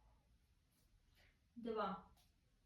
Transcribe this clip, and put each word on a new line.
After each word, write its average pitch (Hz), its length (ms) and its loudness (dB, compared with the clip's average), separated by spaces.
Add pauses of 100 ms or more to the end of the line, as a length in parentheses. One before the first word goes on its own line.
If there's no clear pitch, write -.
(1600)
Два. 214 480 0 (640)